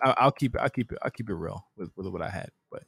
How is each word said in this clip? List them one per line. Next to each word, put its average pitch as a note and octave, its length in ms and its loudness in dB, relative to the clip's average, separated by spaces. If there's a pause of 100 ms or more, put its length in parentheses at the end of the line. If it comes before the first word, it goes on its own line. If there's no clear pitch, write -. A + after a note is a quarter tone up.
I, C3 140 6
I'll C3+ 140 8
keep - 220 0
it, - 80 0
I'll - 80 2
keep - 220 -4
it, - 100 -8
I'll - 80 -2
keep - 180 -10
it - 60 -2
real E2+ 320 -6 (100)
with, F2+ 200 -8
with F#2+ 120 -8
what F2+ 140 -6
I E2+ 80 -4
had. - 220 -8 (200)
But - 160 -12